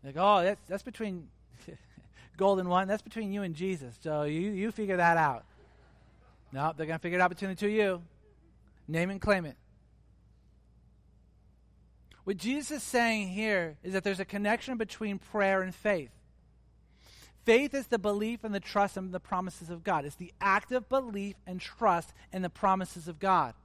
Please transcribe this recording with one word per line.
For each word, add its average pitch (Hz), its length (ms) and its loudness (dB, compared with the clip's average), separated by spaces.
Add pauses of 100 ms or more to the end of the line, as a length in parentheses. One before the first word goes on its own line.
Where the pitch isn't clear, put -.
like, 135 140 -12
"Oh, 190 260 6
that's, 190 240 2
that's 196 160 -6
between," 196 460 -8 (380)
<laughs> - 680 -20
golden 190 320 4
one, 185 200 2
"that's 208 140 0
between 214 300 -8
you 202 100 -4
and 175 120 -4
Jesus. 147 480 -6
So 151 220 -2
you, 160 260 -2
you 208 200 -2
figure 202 260 -2
that 170 200 6
out." 143 280 2 (1080)
No, 143 240 -2
they're 156 100 -4
gonna 160 120 -4
figure 175 200 -2
it 180 40 6
out 180 80 6
between 190 200 -6
the 185 60 -6
two 208 100 -2
of 208 60 2
you. 196 300 2 (880)
Name 165 220 0
and 196 100 -6
claim 190 260 2
it. 139 100 -12 (2750)
What 190 140 -4
Jesus 277 400 -4
is - 40 -8
saying 226 460 0
here 185 540 -2
is 185 100 -8
that 190 120 -2
there's 196 160 -2
a 190 40 -2
connection 208 540 -2
between 208 400 -6
prayer 196 440 0
and 185 120 -6
faith. 175 360 -2 (1300)
Faith 254 300 4
is 269 120 -4
the 233 120 0
belief 208 440 -2
and 220 100 -6
the 196 80 -2
trust 202 360 0
in 190 160 -8
the 180 80 -6
promises 180 500 -6
of 170 140 -12
God. 147 200 0
It's 143 120 -12
the 175 240 -14
active 208 480 2
belief 208 480 -2 (100)
and 185 140 -8
trust 180 520 0 (200)
in 185 100 -4
the 175 80 -4
promises 190 560 0
of 165 140 -12
God. 170 340 2 (100)